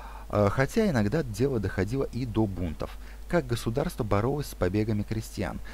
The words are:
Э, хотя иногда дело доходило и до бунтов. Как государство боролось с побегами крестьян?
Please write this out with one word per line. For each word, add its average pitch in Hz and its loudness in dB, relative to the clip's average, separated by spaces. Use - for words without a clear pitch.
Э, 104 4
хотя 170 2
иногда 123 2
дело 120 0
доходило 101 0
и 117 -4
до 110 2
бунтов. 90 -4
Как 165 2
государство 120 0
боролось 113 2
с - -10
побегами 104 2
крестьян? 107 -4